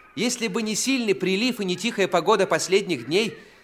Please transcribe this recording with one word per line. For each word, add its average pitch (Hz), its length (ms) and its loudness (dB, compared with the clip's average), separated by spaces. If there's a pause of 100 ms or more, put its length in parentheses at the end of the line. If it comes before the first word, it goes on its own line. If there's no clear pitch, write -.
(140)
Если 240 340 -2
бы 196 120 -2
не 214 140 -2
сильный 240 400 0
прилив 196 460 0
и 208 40 -2
не 180 120 0
тихая 202 320 -2
погода 190 380 2
последних 170 600 0
дней, 196 280 0 (300)